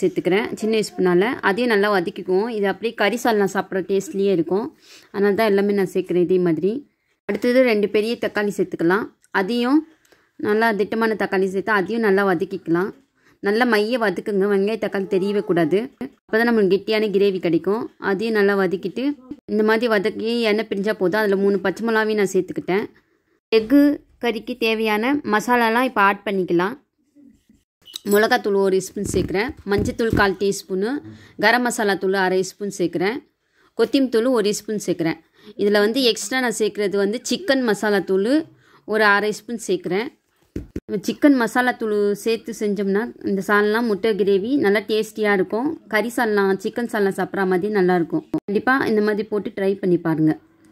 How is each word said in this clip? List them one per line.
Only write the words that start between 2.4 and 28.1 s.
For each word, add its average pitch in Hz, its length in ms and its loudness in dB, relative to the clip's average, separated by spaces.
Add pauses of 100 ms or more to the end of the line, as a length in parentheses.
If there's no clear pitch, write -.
இது 196 140 0
அப்படியே 214 220 -6 (100)
கறி 220 180 0
சால்னா 214 320 2
சாப்பிட்ற 190 280 -4 (100)
டேஸ்ட்லயே 196 440 0
இருக்கும். 185 300 -2 (480)
அதனால 202 260 2
தான் 220 120 2
எல்லாமே 202 280 2
நான் 180 140 -2
சேர்க்கிறேன் 180 340 0
இதே 185 100 2 (100)
மாதிரி. 170 260 0 (560)
அடுத்தது 247 400 2
ரெண்டு 208 260 0
பெரிய 214 160 0 (140)
தக்காளி 208 320 -2
சேர்த்துக்கலாம். 175 480 0 (320)
அதையும் 240 380 0 (680)
நல்லா 220 240 2 (100)
திட்டமான 220 420 -2
தக்காளி 196 300 0
சேர்த்து 190 200 -4 (100)
அதையும் 220 260 -2
நல்லா 196 220 4
வதக்கிக்கலாம். 175 600 -2 (580)
நல்லா 214 260 2
மைய 214 320 0
வதக்குங்க, 202 480 0
வெங்காய 202 320 0
தக்காளி 196 280 -4
தெரியவே 196 360 0
கூடாது. 170 300 2 (220)
அப்பதான் - 480 -2
நம்மளுக்கு 208 260 4
கெட்டியான 214 420 0
கிரேவி 196 280 2
கிடைக்கும். 180 400 0 (260)
அதையும் 214 280 -2
நல்லா 202 240 2
வதக்கிட்டு 190 420 -4 (480)
இந்த 214 180 2
மாதிரி 220 240 2
வதக்கி 208 380 -2 (180)
எண்ணெய் 214 220 -2
பிரிஞ்சா 202 300 -2
போதும். 185 180 0
அதுல 196 240 0
மூணு 202 120 2 (100)
பச்சை 190 200 -4
மிளகாவையும் 220 360 0
நான் 190 120 0
சேர்த்துக்கிட்டேன். 185 500 -2 (760)
எக்கு 240 200 4 (460)
கறிக்கு 233 300 -6 (100)
தேவையான 220 480 0 (220)
மசாலாலாம் 240 560 2
இப்ப 208 180 0
ஆட் 202 180 -4
பண்ணிக்கலாம். 185 480 0 (1400)